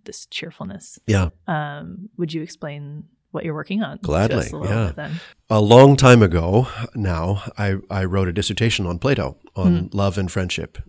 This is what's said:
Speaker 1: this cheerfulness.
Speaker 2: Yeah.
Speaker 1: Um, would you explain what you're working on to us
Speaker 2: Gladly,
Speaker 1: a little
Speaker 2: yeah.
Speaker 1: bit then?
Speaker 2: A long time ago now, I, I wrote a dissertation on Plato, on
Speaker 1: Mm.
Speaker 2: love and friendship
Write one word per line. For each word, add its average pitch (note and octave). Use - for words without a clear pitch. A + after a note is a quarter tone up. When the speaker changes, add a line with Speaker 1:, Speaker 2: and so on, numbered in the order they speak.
Speaker 1:
this -
cheerfulness. -
Speaker 2:
Yeah. F#2+
Speaker 1:
Um, E3
would E3+
you D#3+
explain D3
what -
you're D#3
working G3
on -
to -
us -
Speaker 2:
Gladly, E2
Speaker 1:
a -
little D2+
Speaker 2:
yeah. G#2+
Speaker 1:
bit D#2
then? E3
Speaker 2:
A G#2+
long B2+
time B2
ago F#2
now, F#2+
I, G2
I F#2+
wrote F#2
a F2
dissertation G2+
on F2
Plato, B2+
on F2+
Speaker 1:
Mm. -
Speaker 2:
love G2
and F#2
friendship -